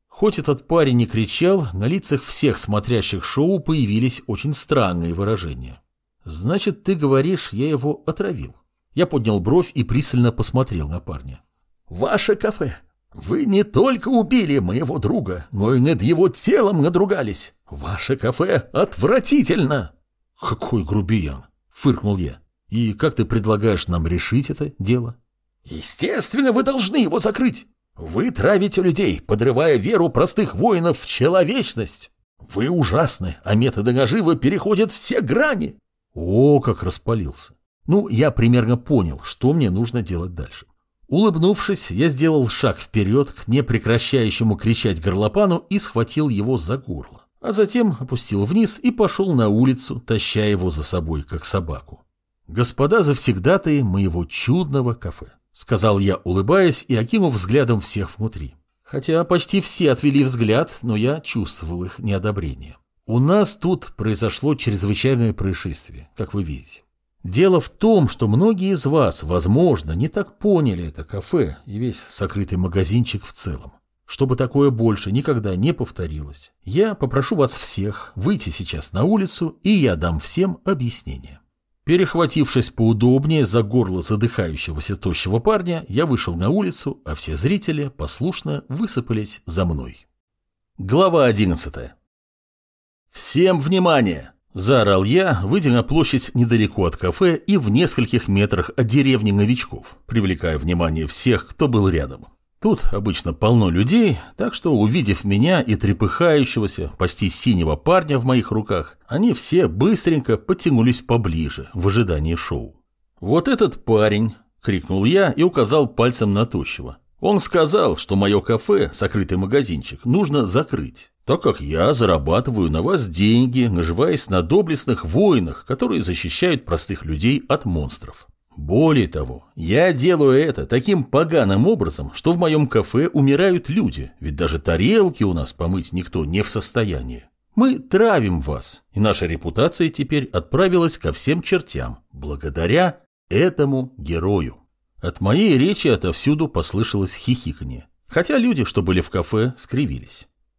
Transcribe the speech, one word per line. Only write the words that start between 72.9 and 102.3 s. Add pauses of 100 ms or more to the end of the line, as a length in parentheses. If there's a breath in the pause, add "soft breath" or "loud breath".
в
целом. (320)
Чтобы
такое
больше
никогда
не
повторилось, (120)
я
попрошу
вас
всех
выйти
сейчас
на
улицу,
и
я
дам
всем
объяснение. (460)
Перехватившись
поудобнее
за
горло
задыхающегося
тощего
парня,
я
вышел
на
улицу,
а
все
зрители
послушно
высыпались
за
мной. (720)
Глава
одиннадцатая. (1120)
«Всем
внимание!» (220)
заорал
я,
выйдя
на
площадь
недалеко
от
кафе
и
в
нескольких
метрах
от
деревни
новичков, (100)
привлекая
внимание
всех,
кто
был
рядом. (360)